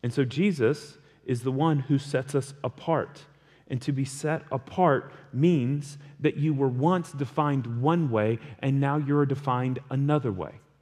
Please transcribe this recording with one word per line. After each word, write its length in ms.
And 100
so 120
Jesus 720
is 180
the 100
one 280
who 180
sets 360
us 280
apart. 640
And 140
to 100
be 120
set 460
apart 640
means 640
that 180
you 160
were 160
once 440
defined 680
one 300
way 280
and 220
now 160
you're 300
defined 520
another 420
way. 220